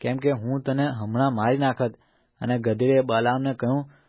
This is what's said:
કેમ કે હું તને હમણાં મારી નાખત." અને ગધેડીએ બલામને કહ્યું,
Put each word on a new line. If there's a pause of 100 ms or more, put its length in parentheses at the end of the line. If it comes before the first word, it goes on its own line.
કેમ
કે
હું
તને
હમણાં
મારી
નાખત." (480)
અને
ગધેડીએ
બલામને
કહ્યું, (240)